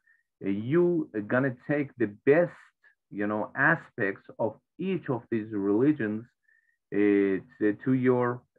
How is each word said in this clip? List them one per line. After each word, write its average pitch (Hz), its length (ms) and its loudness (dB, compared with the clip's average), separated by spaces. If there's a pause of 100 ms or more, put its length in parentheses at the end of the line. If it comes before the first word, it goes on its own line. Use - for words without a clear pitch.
(460)
uh, - 20 -8
you 156 680 0
are 107 60 -4
gonna 127 340 -2 (120)
take 147 300 -2
the 104 180 -2 (120)
best, 165 260 4 (560)
you 101 160 -6
know, 107 300 -4
aspects 131 840 -2
of 110 220 -4 (180)
each 180 320 -4
of 120 220 -4
these 110 200 -4
religions, 110 720 0 (680)
uh, 101 460 2 (180)
to, 104 280 0
to 131 80 2
your, 123 480 0 (180)